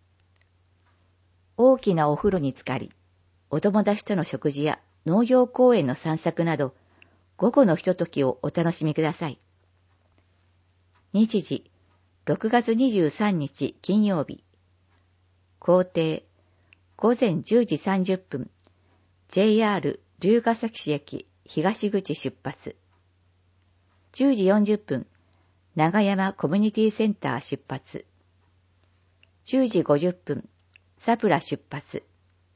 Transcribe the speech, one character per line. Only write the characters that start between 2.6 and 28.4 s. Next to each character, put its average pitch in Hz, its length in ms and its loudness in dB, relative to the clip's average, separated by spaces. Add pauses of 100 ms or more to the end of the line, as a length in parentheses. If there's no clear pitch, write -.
か 131 140 -4
り、 - 120 -12 (600)
お 156 100 -2
友 202 240 2
達 208 220 -2
と 202 100 -2
の - 80 0
食 - 260 -4
事 139 140 -4
や - 160 -2 (240)
農 196 200 2
業 247 220 4
公 247 280 4
園 196 120 2
の 123 80 -2
散 160 220 -4
策 165 280 -2
な 165 120 -2
ど、 131 180 -4 (600)
午 180 140 0
後 277 160 6
の - 100 4
ひ - 80 -8
と 180 100 2
と 175 120 -4
き 143 180 -2
を 131 160 -2
お 151 80 -4
楽 165 240 -2
し 160 140 -6
み 151 80 -2
く 156 80 -2
だ 156 100 -2
さ 165 160 -8
い。 127 100 -12 (1700)
日 208 300 2
時、 - 280 -10 (540)
六 - 240 -2
月 233 260 2
二 254 160 2
十 175 200 2
三 208 280 -2
日 - 440 -6
金 208 220 2
曜 180 200 0
日。 - 180 -16 (1160)
行 180 260 2
程、 160 380 -4 (760)
午 240 240 2
前 185 220 0
十 233 240 2
時 151 100 -4
三 190 260 -2
十 185 140 -2
分、 - 340 -10 (800)
ジ 185 140 0
ェ 214 80 4
イ 214 120 4
ア 208 140 0
ー 165 40 -2
ル - 220 -6 (180)
龍 226 200 4
ケ 233 140 0
崎 226 260 -8
市 151 120 -4
駅 - 360 -8 (160)
東 196 460 -2
口 190 240 -4
出 135 280 -8
発。 - 340 -14 (1400)
十 269 220 2
時 196 120 2
四 208 180 4
十 208 140 0
分、 - 280 -6 (680)
長 170 260 2
山 196 320 0
コ - 160 -4
ミ 156 60 -2
ュ 202 40 2
ニ 214 140 2
テ 214 100 0
ィ 214 80 4
セ 220 180 -2
ン 202 60 0
タ 131 200 -6
ー 117 60 -6
出 - 280 -10
発。 - 380 -12 (1400)